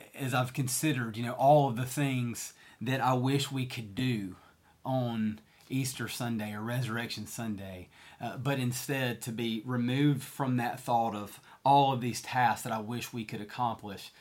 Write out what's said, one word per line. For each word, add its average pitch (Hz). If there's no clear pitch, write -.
as 127
I've 127
considered, 127
you 117
know, 120
all 139
of 113
the 127
things 127
that 117
I 131
wish 131
we 131
could 107
do 110
on 117
Easter 127
Sunday 110
or 104
Resurrection 117
Sunday, 95
uh, 120
but 135
instead 127
to 120
be 113
removed 131
from 131
that 120
thought 113
of 104
all 139
of 123
these 120
tasks 120
that 117
I 110
wish 117
we 117
could 104
accomplish, 107